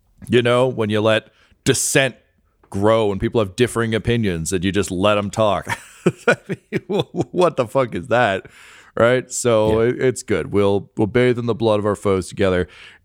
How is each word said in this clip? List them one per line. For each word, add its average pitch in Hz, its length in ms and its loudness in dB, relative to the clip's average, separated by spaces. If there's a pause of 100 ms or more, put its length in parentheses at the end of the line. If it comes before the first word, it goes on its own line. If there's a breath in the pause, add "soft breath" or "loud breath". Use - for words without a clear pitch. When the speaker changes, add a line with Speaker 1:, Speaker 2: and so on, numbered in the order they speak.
(280)
Speaker 1:
You 123 140 2
know, 123 240 2
when 117 220 -4
you 107 140 0
let 110 260 0 (360 soft breath)
dissent 135 520 0 (540)
grow 107 420 2
and 95 80 -4
people 117 200 -2
have 95 160 -2
differing 113 380 0
opinions 98 600 -2
and 87 100 -2
you 95 80 0
just 98 180 -2
let 101 280 2
'em 101 120 -4
talk. 98 380 -2
<laughs> - 580 -6
I 233 100 2 (120)
mean, - 400 -8
wh-, 175 460 -6
what 170 220 0
the 123 120 0
fuck 120 260 -2
is 90 140 -8
that? 110 380 0 (500 loud breath)
Right? 120 340 2
So 110 520 2
Speaker 2:
Yeah. 117 80 2
Speaker 1:
it, - 100 -4
it's 131 220 0
good. 85 280 -4
We'll, 101 460 0
we'll 113 100 0
bathe 123 320 2
in 120 80 -6
the 117 80 0
blood 110 240 0
of 101 80 -4
our 104 80 0
foes 95 340 -2
together. 92 380 0 (380 loud breath)